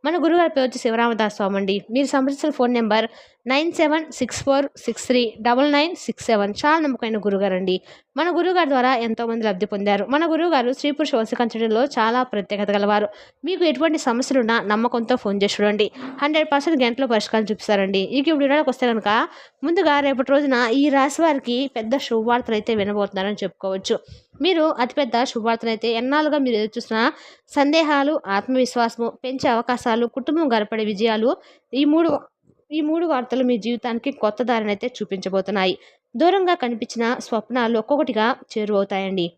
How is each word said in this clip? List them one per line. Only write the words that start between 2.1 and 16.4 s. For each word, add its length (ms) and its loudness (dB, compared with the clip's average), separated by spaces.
సంప్రదించిన 460 0
ఫోన్ 200 2
నెంబర్ 280 2
నైన్ 280 2
సెవెన్ 260 2
సిక్స్ 260 -4
ఫోర్ 220 2
సిక్స్ 240 -6
త్రీ 140 4
డబల్ 300 4
నైన్ 160 2
సిక్స్ 260 -8
సెవెన్. 300 2
చాలా 240 4
నమ్మకమైన 420 -2
గురుగారు 320 0
అండి. 180 0
మన 180 0
గురుగారి 360 2
ద్వారా 200 2
ఎంతోమంది 420 -4
లబ్ధి 240 -2
పొందారు. 320 0
మన 80 2
గురువుగారు 440 0
స్త్రీ 220 -2
పురుష 220 0
వశీకరించడంలో 600 -2
చాలా 240 2
ప్రత్యేకత 440 -4
గలవారు. 320 2
మీకు 240 -2
ఎటువంటి 360 0
సమస్యలున్నా 500 0
నమ్మకంతో 520 0
ఫోన్ 180 -2
చేసి 160 0
చూడండి, 280 2
హండ్రెడ్ 300 2